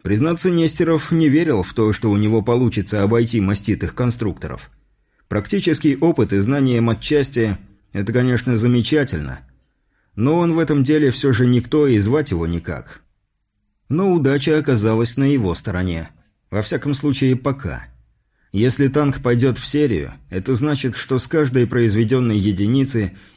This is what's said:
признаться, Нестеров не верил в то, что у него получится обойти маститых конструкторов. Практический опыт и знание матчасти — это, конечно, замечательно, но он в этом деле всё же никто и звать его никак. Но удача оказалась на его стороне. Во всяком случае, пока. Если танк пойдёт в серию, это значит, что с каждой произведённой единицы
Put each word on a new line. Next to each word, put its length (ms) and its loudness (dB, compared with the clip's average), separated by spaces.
признаться, 480 0
Нестеров 600 0
не 180 4
верил 340 2
в 100 -10
то, 200 2
что 180 0
у 60 2
него 240 2
получится 600 0
обойти 360 0
маститых 540 -2
конструкторов. 760 -6
Практический 680 0
опыт 380 0
и 60 2
знание 420 0
матчасти — 760 0
это, 180 -4
конечно, 460 0
замечательно, 840 0
но 240 2
он 140 2
в 60 0
этом 240 2
деле 280 2
всё 200 0
же 140 2
никто 420 2
и 120 4
звать 320 0
его 160 -2
никак. 540 -8
Но 260 0
удача 440 2
оказалась 600 0
на 60 0
его 300 0
стороне. 560 -6
Во 120 -4
всяком 320 -4
случае, 420 0
пока. 520 -6
Если 340 2
танк 340 0
пойдёт 360 0
в 80 -8
серию, 480 -2
это 260 -4
значит, 400 -2
что 220 -2
с 100 -2
каждой 400 0
произведённой 720 0
единицы 800 0